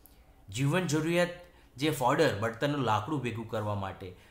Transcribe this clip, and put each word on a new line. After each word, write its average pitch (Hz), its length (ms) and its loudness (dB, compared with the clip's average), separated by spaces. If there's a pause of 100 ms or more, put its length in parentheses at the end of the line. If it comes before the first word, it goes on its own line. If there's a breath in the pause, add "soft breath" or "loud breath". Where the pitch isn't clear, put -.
(520 soft breath)
જીવન 143 340 0
જરૂરિયાત 165 420 2 (480 soft breath)
જે 147 140 0
ફોડર, 127 500 4
બળતણનું 143 400 -2
લાકડું 113 400 0
ભેગું 113 300 -6
કરવા 104 240 -2
માટે, 95 420 -8 (140 loud breath)